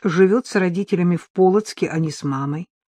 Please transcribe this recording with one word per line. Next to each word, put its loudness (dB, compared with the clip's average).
живет 2
с -8
родителями 0
в -8
Полоцке, 0
а -6
не -2
с -14
мамой? -6